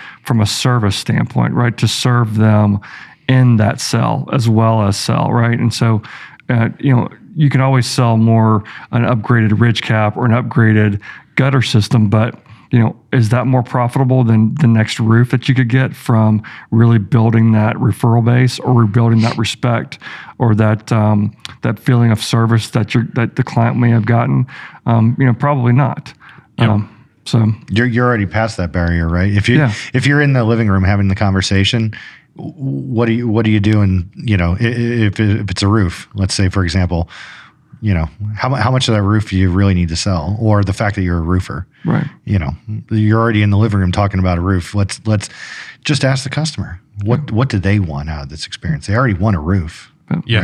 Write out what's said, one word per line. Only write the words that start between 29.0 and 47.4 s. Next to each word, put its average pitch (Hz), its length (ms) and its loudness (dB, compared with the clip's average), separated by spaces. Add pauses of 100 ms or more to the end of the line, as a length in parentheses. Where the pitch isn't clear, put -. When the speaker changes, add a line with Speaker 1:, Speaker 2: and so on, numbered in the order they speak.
Speaker 3:
right? 90 240 0
If 101 160 0
you, 123 80 4
Speaker 1:
Yeah. 135 160 2 (220)
Speaker 3:
if 131 100 0
you're 143 160 2
in 143 120 2
the 123 100 2
living 113 260 2
room 95 140 2
having 101 240 2
the 95 80 0
conversation, 98 760 0 (460)
w-, - 160 -12
what 135 540 -4
do 113 60 0
you, 120 140 -2
what 113 180 0
do 107 60 2
you 107 80 2
do? 107 220 2
And, 95 340 0
you 107 220 -2
know, 87 220 0
i-, 113 40 0
i-, 117 440 0
if, 98 120 -4
if 107 300 0
it's 90 140 -4
a 101 40 2
roof, 98 460 0
let's 98 220 -2
say, 98 140 0
for 95 140 -2
example, 85 460 -2 (720)
you 104 140 0
know, 80 120 -2 (280)
how 120 140 -4
mu-, 135 80 -2
how 113 120 0
much 131 180 0
of 120 60 0
that 104 80 2
roof 104 300 0
do 95 60 -2
you 92 120 2
really 98 240 2
need 87 160 0
to 82 60 -4
sell? 90 440 -4
Or 107 240 2
the 90 80 -2
fact 101 260 -2
that 98 40 -2
you're 87 160 -2
a 82 40 -2
roofer, 87 440 -2 (180)
Speaker 1:
Right. - 220 0 (200)
Speaker 3:
you 101 120 0
know, 76 140 -2 (400)
you're 107 280 2
already 113 220 2
in 104 80 2
the 101 80 2
living 104 220 2
room 90 120 0
talking 95 280 -2
about 92 180 0
a 85 40 -2
roof. 92 340 -2
Let's, 98 320 -4
let's 107 200 -2 (560)
just 147 220 -2
ask 135 200 -2
the 131 40 -8
customer, 147 500 -6 (240)
what, 120 180 0 (100)
Speaker 1:
Yeah. 110 40 -6
Speaker 3:
what 127 140 0